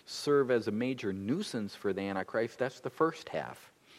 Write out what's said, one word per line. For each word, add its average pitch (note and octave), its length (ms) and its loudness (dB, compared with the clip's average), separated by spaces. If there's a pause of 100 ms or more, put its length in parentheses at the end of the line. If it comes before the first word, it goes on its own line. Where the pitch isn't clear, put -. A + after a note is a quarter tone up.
serve C#3+ 460 4
as A#2 160 4
a G#2+ 40 2
major A#2+ 400 0
nuisance G#2+ 640 -2
for - 180 0
the F#2+ 100 -2
Antichrist, G2 580 -2
that's B2+ 220 -2
the C3 80 -6
first - 400 0
half. - 420 -8 (280)